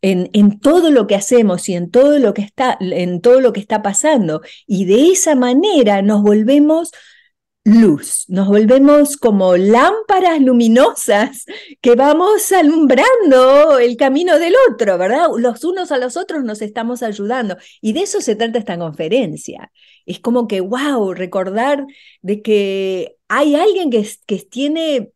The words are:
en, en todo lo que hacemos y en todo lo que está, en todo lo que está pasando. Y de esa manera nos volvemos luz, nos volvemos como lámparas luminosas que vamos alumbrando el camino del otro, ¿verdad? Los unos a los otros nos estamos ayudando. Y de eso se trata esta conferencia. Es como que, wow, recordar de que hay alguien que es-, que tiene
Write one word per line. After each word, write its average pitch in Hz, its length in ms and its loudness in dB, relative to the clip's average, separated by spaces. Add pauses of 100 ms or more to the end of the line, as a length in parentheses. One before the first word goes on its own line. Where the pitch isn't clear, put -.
en, 190 300 -2
en 202 260 2
todo 330 320 2
lo 233 160 2
que 202 80 0
hacemos 202 520 0
y 196 60 -6
en 175 160 -6
todo 285 300 4
lo 208 160 0
que 208 80 -6
está, 254 360 -4
en 180 420 -6
todo 247 200 4
lo 247 100 2
que 202 80 -8
está 208 220 -4
pasando. 208 600 -2 (260)
Y 196 180 -2
de 220 220 4
esa 359 260 2
manera 247 680 0
nos 208 180 0
volvemos 285 680 2 (760)
luz, 208 640 2
nos 196 180 -2
volvemos 269 720 4
como 190 380 2
lámparas 330 840 0
luminosas 247 1040 0 (360)
que 240 120 4
vamos 330 580 2
alumbrando 302 1300 4
el 240 180 0
camino 294 440 0
del 349 160 0 (160)
otro, 202 260 -2
¿verdad? 233 300 0 (100)
Los 233 260 -4
unos 349 280 -6
a 302 60 -2
los 254 200 -6
otros 339 260 -8
nos 214 200 -8
estamos 233 400 -8
ayudando. 208 540 -6 (220)
Y 220 140 -4
de 330 100 -4
eso 392 180 -6
se 226 140 -4
trata 226 220 -4
esta 208 220 -8
conferencia. 165 920 -6 (340)
Es - 140 -14
como 240 280 -2
que, 202 140 -4
wow, 233 520 -4
recordar 202 720 -4 (360)
de 208 200 -6
que 196 760 -4 (100)
hay 285 260 0
alguien 359 380 0
que 226 80 0
es-, 208 260 -10
que 196 140 -6
tiene 294 760 -6